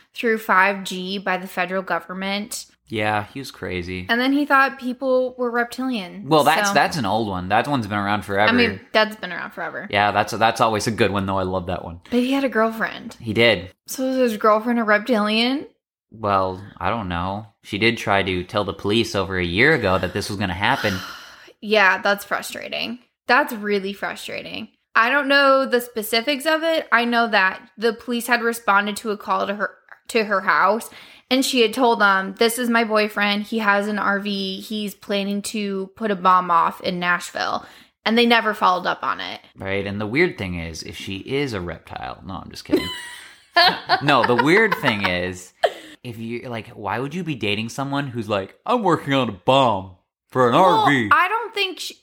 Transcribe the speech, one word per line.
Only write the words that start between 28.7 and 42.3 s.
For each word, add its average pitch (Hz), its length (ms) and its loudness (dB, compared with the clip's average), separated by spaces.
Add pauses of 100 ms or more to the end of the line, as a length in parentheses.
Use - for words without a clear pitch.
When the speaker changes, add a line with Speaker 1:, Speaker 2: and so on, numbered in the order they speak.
Speaker 1:
to 220 140 -6
a 202 40 -2
call 196 300 -2
to 202 80 -4
her, 202 200 -6 (340)
to 220 160 0
her 196 180 0
house, 190 480 2 (400)
and 262 120 4
she 254 200 2
had 220 100 4
told 233 300 2
them, 196 360 2
"This 226 200 2
is 240 100 -2
my 233 160 4
boyfriend. 208 600 0
He 226 160 -4
has 202 280 2
an 214 100 -2
R 196 220 0
V. 196 400 -4
He's 208 340 -8
planning 202 460 -4
to 196 460 -6 (100)
put 220 140 -4
a 202 60 0
bomb 180 340 2
off 165 320 2
in 180 180 -4
Nashville." 175 640 -2 (400)
And 220 140 2
they 240 80 6
never 226 260 4
followed 185 340 2
up - 160 -2
on 92 180 -4
it. 92 200 -10 (160)
Speaker 2:
Right, 98 300 -4
and 101 120 -6
the 107 80 -4
weird 160 300 0
thing 90 200 -6
is, 82 260 -10
if - 160 -14
she 98 180 -10
is 135 380 -4
a 92 80 -6
reptile, 78 640 -10
no, 95 80 -10